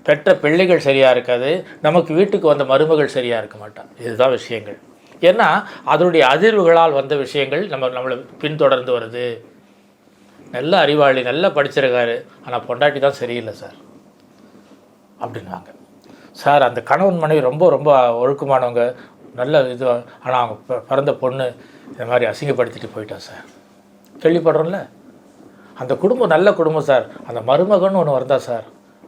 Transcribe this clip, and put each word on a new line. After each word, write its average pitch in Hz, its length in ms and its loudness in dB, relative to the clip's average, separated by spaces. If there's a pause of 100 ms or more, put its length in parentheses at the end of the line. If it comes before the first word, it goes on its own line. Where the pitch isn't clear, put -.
பெற்ற 147 320 2
பிள்ளைகள் 170 440 2
சரியா 135 320 4
இருக்காது, 123 540 -2 (160)
நமக்கு 165 320 0
வீட்டுக்கு 190 340 2
வந்த 143 180 2
மருமகள் 143 520 2
சரியா 120 200 -2
இருக்க 107 200 -10
மாட்டான். 107 420 -20
இதுதான் 117 300 0
விஷயங்கள். 107 500 -8 (420)
ஏன்னா 185 260 4 (380)
அதனுடைய 156 400 4
அதிர்வுகளால் 165 640 4
வந்த 139 240 -2
விஷயங்கள் 143 520 -4
நம்ம, 131 200 -4
நம்மளை 127 280 -6 (240)
பின்தொடர்ந்து 131 600 0
வருது. 117 260 -8 (1300)
"நல்ல 151 280 0
அறிவாளி, 143 420 4
நல்லா 139 260 -2
படிச்சிருக்காரு, 135 680 0 (300)
ஆனா 123 140 -6
பொண்டாட்டி 135 400 -2
தான் 135 200 -2
சரியில்லை 117 340 -8
சார்" - 240 -20 (1400)
அப்படின்வாங்க. 98 480 -14 (640)
"சார், 143 300 2
அந்த 120 200 0
கணவன் 175 360 0
மனைவி 156 240 0
ரொம்ப, 151 280 2
ரொம்ப 147 220 2 (220)
ஒழுக்கமானவங்க, 123 800 -2 (400)
நல்ல 139 260 0
இது, 127 260 -4 (360)
ஆனா 127 140 -2
அவங்க 113 200 -4 (100)
பி-, 123 220 -6
பிறந்த 139 240 0
பொண்ணு 131 400 -4 (380)
இந்த 123 140 -12
மாதிரி 120 200 0
அசிங்கப்படுத்திட்டு 117 680 -4
போயிட்டா 104 240 -12
சார்." - 280 -20 (760)
கேள்விப்படுறோம்ல. 165 640 0 (960)
"அந்த 131 180 -4
குடும்பம் 208 400 0
நல்ல 185 180 4
குடும்பம் 156 380 0
சார், 120 160 2 (200)
அந்த 117 140 -10
மருமகன் 185 600 2
ஒண்ணு 147 180 0
வந்தா 131 180 0
சார்" 120 300 -8 (400)